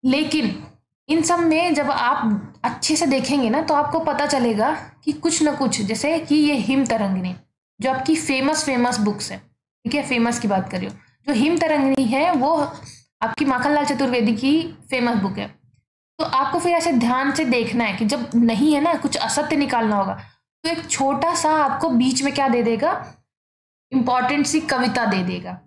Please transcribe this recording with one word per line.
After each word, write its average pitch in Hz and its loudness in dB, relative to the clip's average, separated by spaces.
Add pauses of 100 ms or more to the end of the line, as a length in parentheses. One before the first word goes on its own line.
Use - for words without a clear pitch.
लेकिन 262 0 (540)
इन 320 2
सब 339 0
में 339 2
जब 277 0
आप 240 -2
अच्छे 247 -2
से 302 0
देखेंगे 262 0
ना, 269 0
तो 311 0
आपको 294 0
पता 294 -2
चलेगा 240 0 (300)
कि 302 -2
कुछ 320 -2
ना 294 4
कुछ, 226 -2
जैसे 220 -2
कि 302 0
ये 302 4
हिम 254 0
तरंगिणी, 190 -2 (440)
जो 262 0
आपकी 262 0
famous, 285 0
famous 247 0
books 208 -2
है, 185 -12
ठीक - -10
है, 277 -2
famous 233 0
की 226 -2
बात 190 0
कर 190 -6
रही 185 -6
हूँ, - -14 (280)
जो 285 0
हिम 294 2
तरंगिणी 269 2
है, 277 2
वो 294 2 (560)
आपकी - -2
माखनलाल 277 2
चतुर्वेदी 247 2
की 277 2 (280)
famous 240 0
book 190 -4
है। 202 -8 (720)
तो 311 0
आपको 285 0
फिर 349 2
ऐसे 339 2
ध्यान 254 2
से 311 0
देखना 233 0
है 196 -4
कि 220 -2
जब 240 -2
नहीं 233 4
है 285 2
ना, 330 2
कुछ - -4
असत्य - -2
निकालना 240 0
होगा, 196 -2 (500)
तो 320 -2
एक 330 -6
छोटा 277 0
सा 302 0
आपको 302 0
बीच 254 2
में 277 -2
क्या 277 0
दे 240 2
देगा, 233 0 (1000)
Important 254 0
सी 320 0
कविता 247 -2
दे 190 0
देगा। 180 -6 (140)